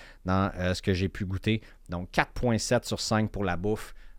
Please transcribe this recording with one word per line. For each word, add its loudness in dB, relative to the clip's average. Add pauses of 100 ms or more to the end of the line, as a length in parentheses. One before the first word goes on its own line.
(240)
dans, 4
euh, 2
ce -2
que 2
j'ai 0
pu -6
goûter. 0 (300)
Donc, -6
quatre 0
point 2
sept 2
sur -4
cinq 2
pour -4
la 0
bouffe -2 (240)